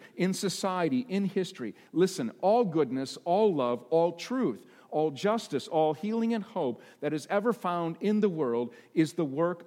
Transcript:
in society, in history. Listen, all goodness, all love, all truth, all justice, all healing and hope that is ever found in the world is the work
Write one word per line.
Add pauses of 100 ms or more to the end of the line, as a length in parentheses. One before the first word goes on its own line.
(160)
in
society,
in
history. (180)
Listen, (100)
all
goodness,
all
love,
all
truth, (240)
all
justice,
all
healing
and
hope (200)
that
is
ever
found
in
the
world (220)
is
the
work